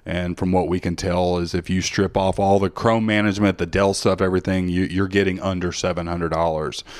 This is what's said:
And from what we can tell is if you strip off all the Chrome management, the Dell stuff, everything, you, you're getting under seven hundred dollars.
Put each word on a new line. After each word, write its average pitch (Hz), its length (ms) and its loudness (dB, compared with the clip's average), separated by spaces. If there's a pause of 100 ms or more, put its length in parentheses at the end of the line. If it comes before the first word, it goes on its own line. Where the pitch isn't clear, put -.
And 87 320 -4
from 92 140 -2
what 90 160 4
we 87 140 0
can 87 160 -4
tell 90 420 0
is 87 160 -4
if 87 160 -4
you 92 100 0
strip - 360 0
off 95 240 2
all 98 180 4
the 98 120 0
Chrome 113 360 2
management, 104 520 2
the 90 80 -2
Dell 95 280 2
stuff, 95 260 0
everything, 92 480 0
you, 90 140 0
you're 95 240 -2
getting 95 340 2
under 90 300 -2
seven 87 380 -4
hundred 85 220 -2
dollars. 80 520 -2 (180)